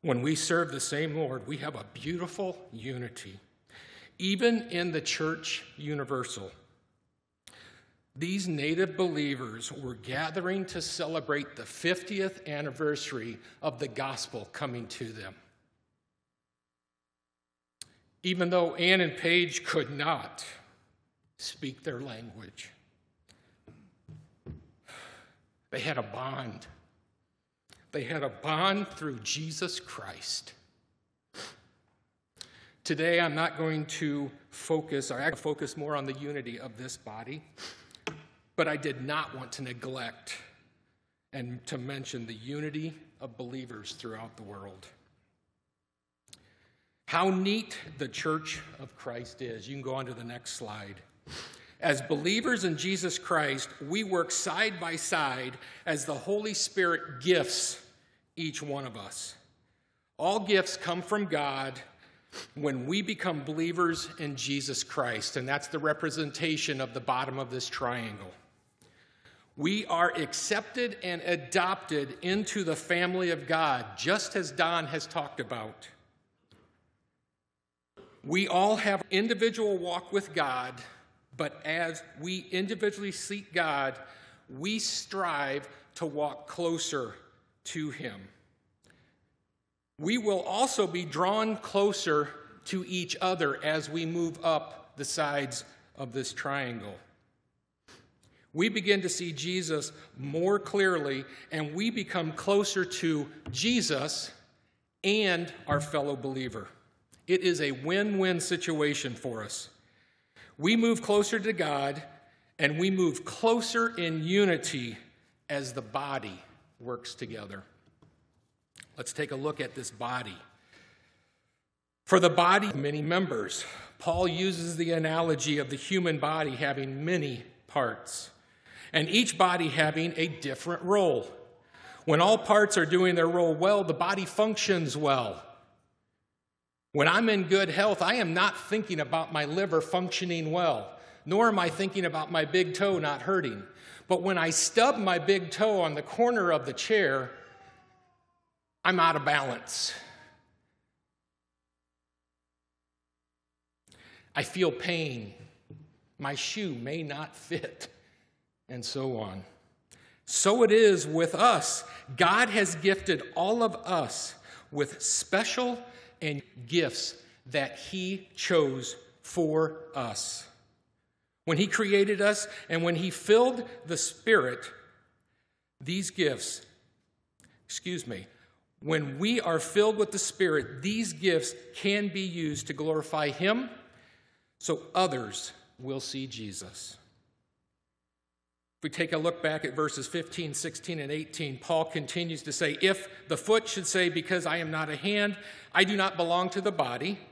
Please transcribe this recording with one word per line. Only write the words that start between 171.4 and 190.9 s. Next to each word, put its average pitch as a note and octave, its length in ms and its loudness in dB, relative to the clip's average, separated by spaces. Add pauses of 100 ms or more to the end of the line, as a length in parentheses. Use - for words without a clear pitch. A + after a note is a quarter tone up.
When E3 120 4
He G3+ 100 4
created G3+ 540 4
us G#3 260 4 (220)
and E3 140 2
when E3+ 120 4
He F3 140 0
filled A#3+ 540 6 (220)
the D#3 120 -2
Spirit, C3+ 760 2 (1080)
these F3 300 -4
gifts, - 560 0 (1000)
excuse - 420 -8
me, G2 200 -10 (540)
when C#3+ 360 -2
we A3 240 2
are E3 180 2
filled G#3 380 4
with G#3 140 2
the G3+ 80 -2
Spirit, D3 640 2
these G3+ 320 0
gifts E3 400 2 (220)
can G3+ 340 2
be F#3+ 120 -4
used E3 460 -4
to D#3 60 -6
glorify D3+ 560 0
Him G#3+ 400 2 (920)
so D#3+ 220 -2 (140)
others C3+ 560 -2 (280)
will C3+ 200 -6
see C3+ 260 -8
Jesus. G2+ 720 -12 (1800)
If - 40 -12
we D#3 80 -2
take E3 220 -2
a E3 40 0
look E3+ 240 0
back D#3 240 -2
at B2 100 -4
verses D3 300 -2
fifteen, E3 480 -6
sixteen, E3 460 -6